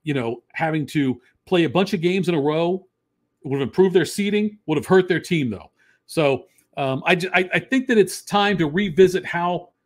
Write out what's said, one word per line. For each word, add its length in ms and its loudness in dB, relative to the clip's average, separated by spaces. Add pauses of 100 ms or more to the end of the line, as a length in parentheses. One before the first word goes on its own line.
you 100 -4
know, 300 -4 (100)
having 360 -2
to 300 0 (280)
play 180 2
a 60 0
bunch 240 0
of 80 -2
games 260 0
in 60 0
a 60 0
row 460 -2 (560)
would 160 -4
have 80 -2
improved 300 0
their 80 2
seeding, 640 -2
would 100 0
have 80 -4
hurt 240 4
their 100 2
team, 300 -2
though. 220 -10 (340)
So, 400 0 (320)
um, 300 -2
I, 80 4
ju-, 180 -4
I, 220 0
I 40 2
think 280 -2
that 100 2
it's 240 2
time 380 0
to 80 0
revisit 580 2
how 460 -4 (160)